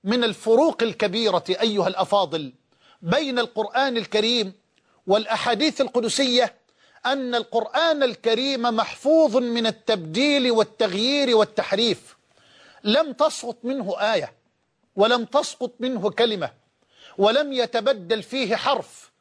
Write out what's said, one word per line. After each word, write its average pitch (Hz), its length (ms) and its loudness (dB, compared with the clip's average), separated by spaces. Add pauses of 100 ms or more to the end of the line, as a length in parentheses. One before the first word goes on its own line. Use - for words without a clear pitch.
من 233 200 0
الفروق 233 600 2
الكبيرة 208 640 0
أيها 202 380 0
الأفاضل 175 640 -2 (480)
بين 254 380 -2
القرآن 233 580 -2
الكريم 214 560 -2 (540)
والأحاديث 220 720 0
القدسية 247 760 0 (500)
أن 254 300 -4
القرآن 269 680 0
الكريم 247 580 -2
محفوظ 240 760 2
من 233 300 0
التبديل 240 840 0
والتغيير 226 840 0
والتحريف، 208 800 -2 (680)
لم 269 300 0
تسقط 240 500 -2
منه 226 500 -2
آية 156 200 -4 (600)
ولم 226 300 2
تسقط - 540 -2
منه 226 300 -4
كلمة، 208 420 -2 (680)
ولم 262 360 2
يتبدل 220 680 -2
فيه 240 320 -4
حرف - 640 -4